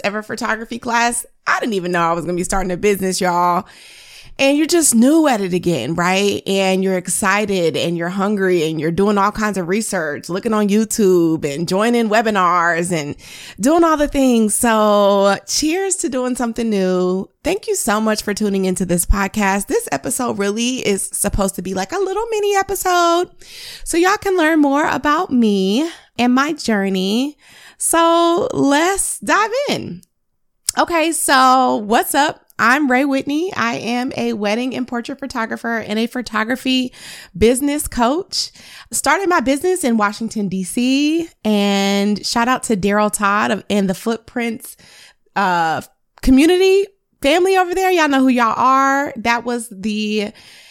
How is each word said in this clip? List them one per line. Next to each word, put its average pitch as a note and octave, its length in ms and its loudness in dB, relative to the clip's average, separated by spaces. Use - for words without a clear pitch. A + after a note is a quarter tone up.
ever G#3 180 -4
photography A3 560 -6
class. A#3 460 -2
I F4+ 120 0
didn't F4 140 -2
even F3+ 180 -2
know F3 120 0
I E3 100 2
was E3+ 140 -4
gonna F3 100 -4
be F3 80 -2
starting F#3 280 -2
a F3+ 40 -4
business, F#3+ 460 0
y'all. F3 440 2
And C#4 160 4
you're D4+ 120 0
just E4 260 2
new C#4+ 320 6
at A#3+ 140 2
it F#3 120 -4
again, E3 440 -2
right? F#3+ 500 0
And F#3+ 380 0
you're F#3+ 120 0
excited F#3+ 800 0
and E3+ 220 -2
you're E3+ 100 -4
hungry F#3 600 0
and D#3+ 100 -4
you're D#3+ 120 -2
doing G3+ 260 2
all G3+ 140 2
kinds G#3+ 260 -4
of F3 80 -4
research, F3 640 -4
looking G3 260 -4
on G#3+ 140 2
YouTube F#3 760 2
and D3 220 -4
joining A3+ 420 0
webinars F3+ 840 2
and D3 240 -4
doing D#4 240 4
all D#4+ 140 4
the D4 100 2
things. B3 480 2
So G3+ 840 4
cheers F4+ 480 -2
to E4 120 -4
doing B3+ 280 -4
something A#3 340 -4
new. F#3 580 0
Thank F#4 240 -4
you G#4+ 80 -2
so G#3+ 260 -2
much G#3+ 220 0
for G#3 100 -4
tuning G3 320 -2
into F#3 220 -2
this F3 180 0
podcast. G3+ 600 0
This A#4 240 -2
episode A#3 480 -4
really A3+ 480 -2
is G3 160 0
supposed G3 440 -2
to G3 60 -8
be F#3 120 -6
like F#3+ 160 -6
a E4+ 80 -4
little G4 280 -4
mini G#4 280 -2
episode F4+ 760 0
so - 140 -4
y'all F#4 220 2
can F#4+ 180 -2
learn D#4+ 240 2
more C#4+ 260 2
about D4 460 -2
me A3 580 2
and B3 160 2
my C#4 200 2
journey. G3+ 840 -2
So E4+ 760 2
let's D4+ 640 0
dive G4 320 0
in. F3 320 -6
Okay, D#4+ 320 0
so C4 680 4
what's A3+ 360 0
up? D4 300 0
I'm B3+ 300 2
Ray B3+ 140 4
Whitney. C#4+ 500 -2
I A#3 200 -2
am B3 420 -4
a A#3 160 -2
wedding A3 420 -2
and B3 120 -4
portrait B3 340 -8
photographer A#3 580 -6
and G#3+ 180 -6
a A3+ 120 0
photography B3 840 -4
business C4 500 2
coach. C4 640 -2
Started D#4+ 380 0
my F4 100 2
business D4 460 0
in A#3 120 2
Washington, G#3 520 -2
D F#3 160 -4
C, C#4+ 640 0
and G3+ 840 2
shout A#3 220 -2
out B3+ 160 -2
to A#3 120 0
Daryl G3+ 360 0
Todd G#3+ 400 0
of, G3 180 -6
and G3 180 0
the F#3 60 -2
Footprints, A3+ 840 -6
uh, E3+ 460 0
community F4+ 680 4
family F4 340 4
over F4+ 200 0
there. F#4 160 0
Y'all D#4+ 160 2
know C4+ 140 2
who C4 60 4
y'all A#3+ 280 2
are. C4+ 580 2
That A#3 300 -2
was A#3+ 260 -6
the, G#3 600 -4